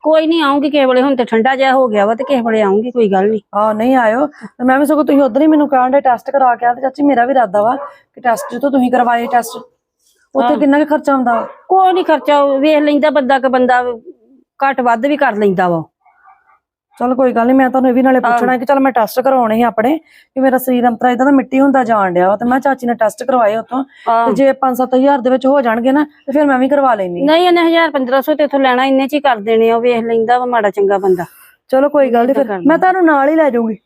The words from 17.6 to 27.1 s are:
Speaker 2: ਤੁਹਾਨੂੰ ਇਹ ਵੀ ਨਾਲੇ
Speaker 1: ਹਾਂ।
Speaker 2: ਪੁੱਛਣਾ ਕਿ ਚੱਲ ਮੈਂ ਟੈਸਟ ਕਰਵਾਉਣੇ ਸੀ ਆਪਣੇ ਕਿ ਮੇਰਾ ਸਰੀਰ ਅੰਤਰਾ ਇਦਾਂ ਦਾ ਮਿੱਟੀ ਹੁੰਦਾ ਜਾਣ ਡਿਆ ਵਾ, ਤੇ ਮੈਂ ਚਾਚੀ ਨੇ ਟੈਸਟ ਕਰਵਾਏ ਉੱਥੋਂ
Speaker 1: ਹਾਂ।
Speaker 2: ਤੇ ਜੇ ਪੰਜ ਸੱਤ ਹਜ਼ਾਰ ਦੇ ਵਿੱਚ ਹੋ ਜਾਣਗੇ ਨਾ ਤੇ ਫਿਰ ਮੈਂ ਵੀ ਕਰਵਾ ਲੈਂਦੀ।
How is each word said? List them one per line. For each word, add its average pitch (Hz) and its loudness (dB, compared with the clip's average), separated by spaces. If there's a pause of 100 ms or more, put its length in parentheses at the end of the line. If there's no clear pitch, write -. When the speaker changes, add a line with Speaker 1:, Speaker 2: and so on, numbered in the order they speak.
Speaker 2:
ਤੁਹਾਨੂੰ 262 0
ਇਹ 240 0
ਵੀ 254 2
ਨਾਲੇ 254 2
Speaker 1:
ਹਾਂ। 233 0
Speaker 2:
ਪੁੱਛਣਾ 240 0
ਕਿ 240 -6
ਚੱਲ 277 2
ਮੈਂ 269 0
ਟੈਸਟ 226 -2
ਕਰਵਾਉਣੇ 247 0
ਸੀ 233 0
ਆਪਣੇ 240 0
ਕਿ - -12
ਮੇਰਾ 262 2
ਸਰੀਰ 247 -2
ਅੰਤਰਾ 240 0
ਇਦਾਂ 247 0
ਦਾ 285 2
ਮਿੱਟੀ 262 0
ਹੁੰਦਾ 277 2
ਜਾਣ 202 0
ਡਿਆ 180 2
ਵਾ, 208 0
ਤੇ 214 -6
ਮੈਂ 247 0
ਚਾਚੀ 262 -2
ਨੇ 240 -2
ਟੈਸਟ 220 -4
ਕਰਵਾਏ 233 0
ਉੱਥੋਂ 247 -6 (240)
Speaker 1:
ਹਾਂ। 233 0
Speaker 2:
ਤੇ - 0
ਜੇ 269 2
ਪੰਜ 262 -2
ਸੱਤ 254 -2
ਹਜ਼ਾਰ 277 2
ਦੇ 247 -2
ਵਿੱਚ 254 0
ਹੋ 285 2
ਜਾਣਗੇ 240 -2
ਨਾ 294 2
ਤੇ - -12
ਫਿਰ 294 2
ਮੈਂ 269 0
ਵੀ 262 0
ਕਰਵਾ 277 2
ਲੈਂਦੀ। 180 -6